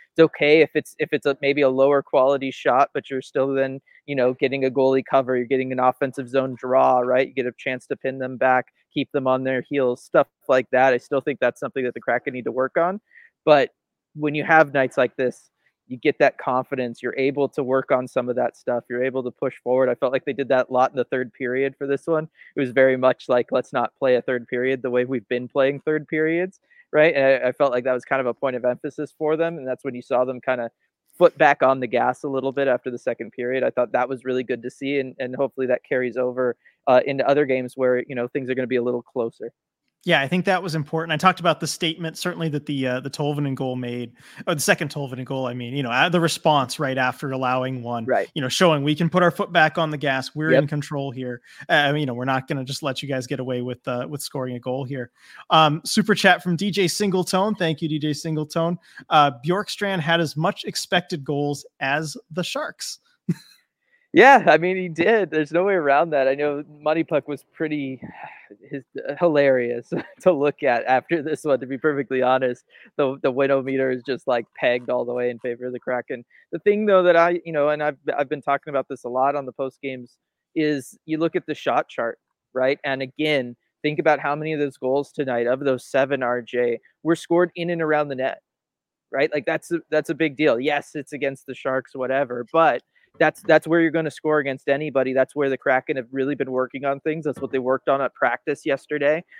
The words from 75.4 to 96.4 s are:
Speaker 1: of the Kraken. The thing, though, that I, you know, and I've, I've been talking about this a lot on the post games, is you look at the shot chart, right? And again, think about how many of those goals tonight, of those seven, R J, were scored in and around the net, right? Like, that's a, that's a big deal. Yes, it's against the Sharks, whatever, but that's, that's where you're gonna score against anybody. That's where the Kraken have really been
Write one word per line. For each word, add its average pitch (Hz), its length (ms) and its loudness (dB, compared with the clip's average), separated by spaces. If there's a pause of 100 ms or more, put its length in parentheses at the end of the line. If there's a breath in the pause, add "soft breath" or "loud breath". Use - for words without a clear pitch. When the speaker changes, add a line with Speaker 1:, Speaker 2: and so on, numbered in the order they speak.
Speaker 1:
of 127 60 -8
the 123 60 -8
Kraken. 123 460 -6 (260 soft breath)
The 175 80 -6
thing, 208 280 2
though, 190 180 6
that 175 100 8
I, 170 300 4
you 165 80 -10
know, 147 160 2
and 151 160 -2
I've, 147 140 -4 (200)
I've 143 100 0
been 147 140 -6
talking 143 300 -2
about 135 160 -2
this 135 160 -12
a 123 40 -6
lot 131 280 0
on 139 100 -6
the 127 60 -12
post 135 280 -8
games, 127 360 -10 (400)
is 151 500 -2
you 156 120 -2
look 160 180 0
at - 100 -6
the 156 80 -6
shot 135 340 -2
chart, 117 300 -4 (340)
right? 131 300 0
And 135 200 -4
again, 135 520 -2 (280)
think 151 180 -2
about 151 180 4
how 143 160 -4
many 156 180 -6
of 151 60 -4
those 143 180 -4
goals 135 360 -2
tonight, 123 340 -2
of 131 140 0
those 135 260 -2
seven, 135 380 0
R 123 180 -2
J, 120 380 -2 (240 soft breath)
were 165 100 4
scored 175 400 0
in 170 160 -4
and 170 100 -2
around 151 280 0
the 139 80 -6
net, 127 260 -4 (680)
right? 139 200 0
Like, 147 140 -4
that's 160 240 -4
a, 170 80 -2 (100)
that's 151 220 0
a 156 60 -4
big 147 200 -2
deal. 143 220 2
Yes, 147 380 -4
it's 143 160 -12
against 143 340 -6
the 127 80 -10
Sharks, 131 400 -4
whatever, 127 580 -4
but 156 300 4 (380)
that's, 156 220 0
that's 156 260 4
where 165 120 4
you're 160 120 2
gonna 160 180 -2
score 151 300 -2
against 135 280 -6
anybody. 139 440 0
That's 131 240 0
where 143 120 0
the 135 80 -2
Kraken 135 400 0
have 120 140 -8
really 135 240 -2
been 131 160 -4